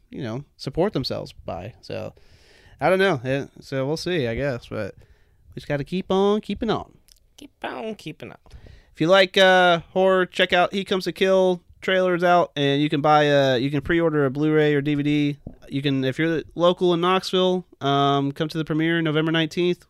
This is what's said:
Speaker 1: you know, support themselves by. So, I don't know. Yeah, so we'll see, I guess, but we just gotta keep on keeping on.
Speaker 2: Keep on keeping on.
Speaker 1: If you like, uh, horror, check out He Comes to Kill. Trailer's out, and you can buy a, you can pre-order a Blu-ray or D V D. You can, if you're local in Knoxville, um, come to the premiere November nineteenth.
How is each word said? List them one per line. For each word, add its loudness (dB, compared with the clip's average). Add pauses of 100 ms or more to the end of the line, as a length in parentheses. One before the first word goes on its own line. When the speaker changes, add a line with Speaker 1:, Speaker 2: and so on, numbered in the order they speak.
(120)
Speaker 1:
you -12
know, -8 (140)
support -4
themselves -6
by. -14
So, -12 (640)
I 0
don't 2
know. 2
Yeah, -4 (160)
so -6
we'll -4
see, -4
I -4
guess, -6
but -8
we -20
just -16
gotta -4
keep -6
on 2
keeping -6
on. -4 (440)
Speaker 2:
Keep -20 (120)
on -10
keeping -16
on. -20 (560)
Speaker 1:
If -6
you 0
like, 4
uh, 6 (100)
horror, 2
check -2
out 2
He -4
Comes -4
to -6
Kill. 2 (200)
Trailer's 0
out, 4
and 2
you 0
can -2
buy 4
a, 2
you -2
can -4
pre-order 0
a 0
Blu-ray 2
or 2
D -2
V -2
D. 0 (320)
You -6
can, 0
if -2
you're -2 (140)
local 2
in -2
Knoxville, 0 (120)
um, 0
come -6
to -8
the -4
premiere -2
November 0
nineteenth. -2